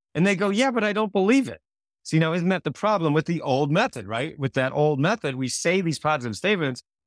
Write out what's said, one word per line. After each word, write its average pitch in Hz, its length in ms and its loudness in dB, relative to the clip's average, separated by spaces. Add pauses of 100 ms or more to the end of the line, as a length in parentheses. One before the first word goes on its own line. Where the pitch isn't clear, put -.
(160)
And 170 100 4
they 202 80 4
go, 196 160 0
"Yeah, 247 220 2
but 233 100 0
I 208 100 0
don't 208 200 -2
believe 220 360 4
it." 101 120 -12 (420)
See, - 180 0
now, 160 120 2
isn't 175 160 0
that 185 160 0
the 151 80 -2
problem 190 400 0
with 156 140 2
the 170 140 -2
old 143 320 0
method, 165 340 0
right? 120 320 -6
With 135 160 -4
that 131 180 0
old 147 280 2
method, 160 340 0
we 127 140 -4
say 180 320 0
these 165 180 -2
positive 127 380 -2
statements 160 460 -2 (240)